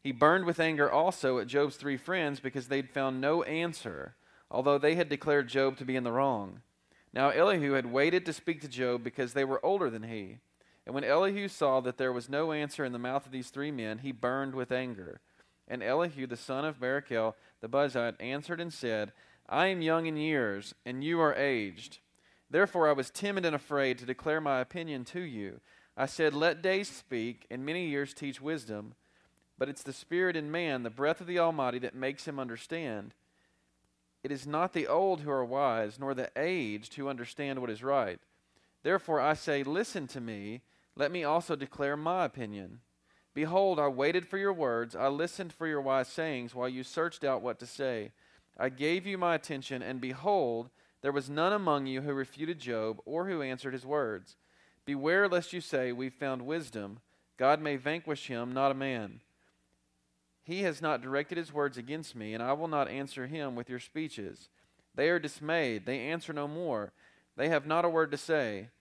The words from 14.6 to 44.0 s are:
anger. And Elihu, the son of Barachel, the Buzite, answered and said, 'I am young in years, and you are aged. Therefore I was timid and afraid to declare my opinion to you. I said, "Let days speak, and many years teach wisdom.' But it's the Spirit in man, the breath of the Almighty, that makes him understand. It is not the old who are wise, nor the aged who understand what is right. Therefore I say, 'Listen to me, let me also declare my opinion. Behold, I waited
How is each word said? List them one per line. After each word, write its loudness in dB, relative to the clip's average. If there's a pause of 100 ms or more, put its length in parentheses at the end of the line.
anger. -6 (480)
And -6
Elihu, 0
the -6
son -4
of -4
Barachel, 0 (260)
the -10
Buzite, 2
answered -6
and -6
said, -2 (340)
'I 4
am 0
young 2
in -2
years, 0 (120)
and -6
you 0
are 6
aged. -2 (500)
Therefore 6
I 8
was 0
timid -2
and 4
afraid 2
to -12
declare 0
my 2
opinion -6
to -8
you. -8 (340)
I 0
said, 2
"Let 2
days 2
speak, -6
and -6
many -2
years -2
teach -10
wisdom.' -6 (640)
But 0
it's -10
the -10
Spirit 0
in -4
man, -2
the -4
breath 0
of -12
the 0
Almighty, 2
that -6
makes -4
him -6
understand. -6 (1120)
It -4
is -6
not 0
the 0
old 4
who -6
are 2
wise, 2
nor -4
the -4
aged -2
who -6
understand -6
what -4
is -6
right. 2 (640)
Therefore 2
I 6
say, 0
'Listen -2
to -10
me, -8 (340)
let 0
me -4
also 2
declare -2
my 0
opinion. -8 (540)
Behold, 4
I 4
waited 2